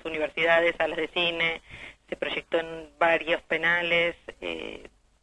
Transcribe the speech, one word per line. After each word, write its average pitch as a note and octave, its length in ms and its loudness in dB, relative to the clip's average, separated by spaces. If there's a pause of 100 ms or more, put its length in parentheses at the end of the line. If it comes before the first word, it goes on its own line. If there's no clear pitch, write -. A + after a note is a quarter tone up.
universidades, E3 720 2
salas D#3+ 220 -2
de D#3 100 -2
cine, E3+ 540 -2 (460)
se - 80 -6
proyectó D3 420 -2
en E3 300 -8 (100)
varios E3 440 2
penales, E3+ 720 2 (240)
eh, - 480 -10 (340)